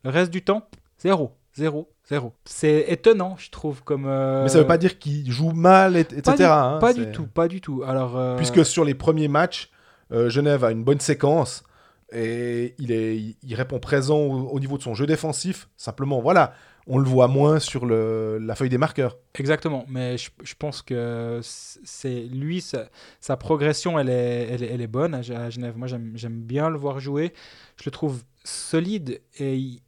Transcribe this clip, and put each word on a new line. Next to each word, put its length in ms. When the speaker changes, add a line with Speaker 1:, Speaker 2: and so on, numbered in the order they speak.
Speaker 1:
Le 60
reste 220
du 120
temps, 260
zéro, 360
zéro, 380
zéro. 260
C'est 420
étonnant, 500
je 120
trouve, 340
comme, 220
euh, 380
Speaker 2:
Mais 60
ça 100
veut 80
pas 100
dire 220
qu'il 320
joue 200
mal, 460
et, 80
Speaker 1:
Pas 80
du, 60
Speaker 2:
et 40
cetera, 520
hein, 40
Speaker 1:
pas 140
Speaker 2:
c'est 140
Speaker 1:
du 40
tout, 160
pas 200
du 120
tout. 240
Alors, 320
euh, 220
Speaker 2:
Puisque 260
sur 220
les 80
premiers 340
matchs, 440
euh, 180
Genève 340
a 80
une 120
bonne 180
séquence 640
et 640
il 160
est, 240
il, 240
il 140
répond 240
présent 400
au, 300
au 100
niveau 180
de 60
son 100
jeu 140
défensif. 680
Simplement, 460
voilà, 320
on 140
le 40
voit 240
moins 320
sur 260
le, 520
la 180
feuille 140
des 80
marqueurs. 400
Speaker 1:
Exactement, 540
mais 280
je, 120
je 140
pense 260
que 640
c-, 400
c'est 380
lui, 400
sa, 240
sa 160
progression, 640
elle 100
est, 420
elle, 120
elle 180
est 60
bonne 260
à 80
G-, 140
à 140
Genève. 260
Moi, 120
j'aime, 280
j'aime 240
bien 300
le 80
voir 240
jouer. 320
Je 100
le 60
trouve 320
solide 720
et 200
il 300